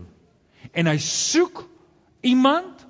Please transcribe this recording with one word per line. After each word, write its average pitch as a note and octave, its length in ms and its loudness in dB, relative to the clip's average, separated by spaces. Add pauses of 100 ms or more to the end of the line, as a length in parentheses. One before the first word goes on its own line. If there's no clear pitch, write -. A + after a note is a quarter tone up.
(760)
En E3+ 120 0
hy D3+ 120 0
soek - 680 -2 (580)
iemand C4+ 680 0